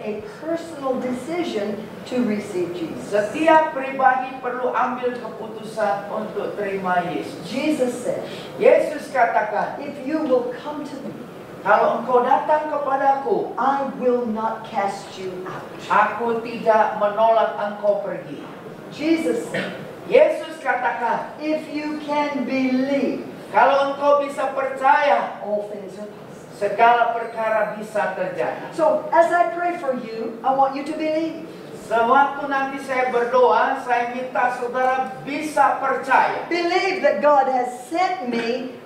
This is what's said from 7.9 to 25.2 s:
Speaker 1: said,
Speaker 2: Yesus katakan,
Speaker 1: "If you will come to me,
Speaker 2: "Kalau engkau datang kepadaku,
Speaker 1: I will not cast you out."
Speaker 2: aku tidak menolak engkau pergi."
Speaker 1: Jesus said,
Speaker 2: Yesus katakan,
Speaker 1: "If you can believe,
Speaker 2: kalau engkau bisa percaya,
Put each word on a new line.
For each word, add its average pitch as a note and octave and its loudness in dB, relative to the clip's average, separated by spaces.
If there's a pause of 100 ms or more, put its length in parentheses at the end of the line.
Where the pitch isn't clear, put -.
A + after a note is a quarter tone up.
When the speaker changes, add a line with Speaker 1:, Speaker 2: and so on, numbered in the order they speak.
Speaker 1:
said, - -4 (400)
Speaker 2:
Yesus - 4
katakan, A3 0
Speaker 1:
"If - -10
you D#4 -2
will B3 2
come D4 -8
to - -10
me, - -10 (520)
Speaker 2:
"Kalau A3+ 4
engkau B3 6
datang D4+ 4
kepadaku, C4+ 0
Speaker 1:
I C#4 2
will A#3+ 2
not A3 -2
cast G3 -4
you F#3+ -8 (160)
out." - -10 (240)
Speaker 2:
aku A3+ 2
tidak A3 2
menolak G#3+ 4
engkau G#3 0
pergi." E3 -8 (480)
Speaker 1:
Jesus - 0
said, F#3 -6 (200)
Speaker 2:
Yesus - 4
katakan, A#3+ -2
Speaker 1:
"If D#4 -4
you D4+ -6
can C#4+ -2
believe, C4 0 (240)
Speaker 2:
kalau C#4 4
engkau C#4+ 4
bisa C#4 -4
percaya, C4+ 2